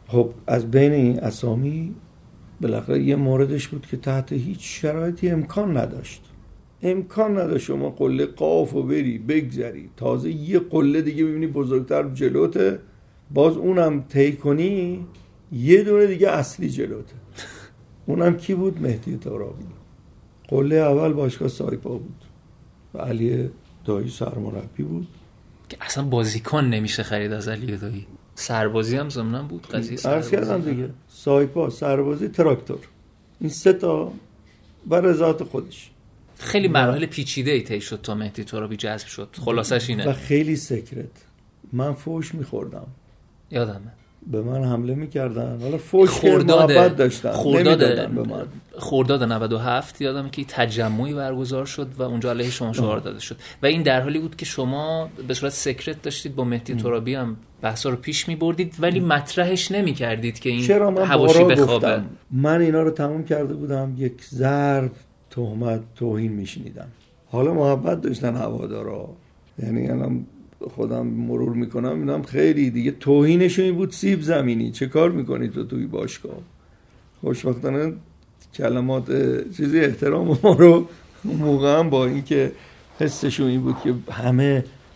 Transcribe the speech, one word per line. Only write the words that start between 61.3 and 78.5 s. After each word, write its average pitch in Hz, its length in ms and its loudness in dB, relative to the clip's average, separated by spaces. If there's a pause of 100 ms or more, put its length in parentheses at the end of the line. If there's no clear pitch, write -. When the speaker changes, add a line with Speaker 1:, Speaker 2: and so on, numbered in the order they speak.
Speaker 1:
بارا 170 220 8
Speaker 2:
بخوابه. 120 320 4
Speaker 1:
گفتم. 110 180 0 (260)
من 151 300 2
اینا 160 200 4
رو 160 100 2
تموم 156 320 -4
کرده 147 300 -2
بودم، 139 440 -4
یک 127 340 -4
ضرب 135 600 0 (380)
تهمت، 113 520 -4 (140)
توهین 113 360 -2
می‌شنیدم. - 560 -10 (440)
حالا 135 220 0
محبت 151 480 0
داشتن 123 340 -2
هوادارا. 107 760 -8 (540)
یعنی 117 260 -2
الان 123 360 -2 (500)
خودم 120 320 -4
مرور 120 460 -2
می‌کنم، 120 460 -4
اینم 147 240 -4
خیلی 147 460 2
دیگه 120 220 0
توهینشون 170 720 4
این 185 100 2
بود 170 160 -2
سیب 196 300 0
زمینی، 123 500 0
چه 123 140 -4
کار 156 260 4
می‌کنی 127 360 -4
تو - 160 -6
توی - 220 -6
باشگاه؟ - 500 -8 (840)
خوشبختانه 135 720 -2 (600)